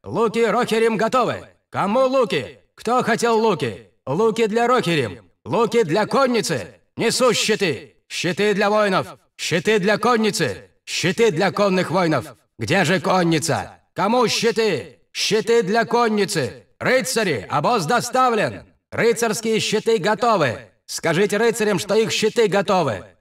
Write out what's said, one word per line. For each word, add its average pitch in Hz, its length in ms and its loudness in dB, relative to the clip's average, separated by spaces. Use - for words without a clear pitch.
Луки 214 400 -2
Рохерим 220 540 0
готовы! 196 500 -2
Кому 202 360 0
луки? 165 520 -2
Кто 240 280 -2
хотел 233 360 0
луки? 135 500 -2
Луки 220 400 0
для 233 200 0
Рохерим! 165 640 -2
Луки 220 360 0
для 196 220 0
конницы! 208 720 -2
Несу 226 360 2
щиты! 160 640 -2
Щиты 196 460 -2
для 202 160 0
воинов! 190 500 0
Щиты 208 400 0
для 202 180 2
конницы! 202 760 -2
Щиты 208 460 0
для 175 200 0
конных 190 400 0
воинов! 156 460 -2
Где 147 260 0
же 180 160 0
конница? 151 760 0
Кому 214 340 2
щиты? 208 680 -2
Щиты 233 500 0
для 220 240 0
конницы! 202 800 0
Рыцари, 185 680 0
обоз 165 380 0
доставлен! 220 800 0
Рыцарские 226 680 0
щиты 220 400 0
готовы! 175 680 0
Скажите 196 540 -2
рыцарям, 220 400 2
что - 160 -2
их 220 180 2
щиты 220 340 2
готовы! 170 580 0